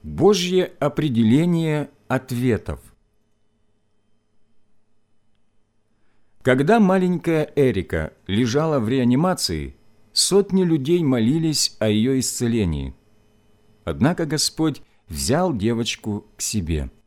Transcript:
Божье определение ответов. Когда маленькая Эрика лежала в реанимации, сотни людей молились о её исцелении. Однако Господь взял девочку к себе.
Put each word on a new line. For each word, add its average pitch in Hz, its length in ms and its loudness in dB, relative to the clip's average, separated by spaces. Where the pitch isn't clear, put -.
Божье 180 760 0
определение 151 1080 0
ответов. 123 720 -4
Когда 143 380 4
маленькая 180 800 2
Эрика 95 560 0
лежала 127 540 0
в 107 80 -2
реанимации, 123 880 0
сотни 196 500 2
людей 165 400 2
молились 139 760 0
о 110 100 0
её 113 280 2
исцелении. 101 760 -2
Однако 151 420 -2
Господь 151 560 -4
взял 135 440 -2
девочку 110 720 -4
к - 40 -12
себе. 80 480 -4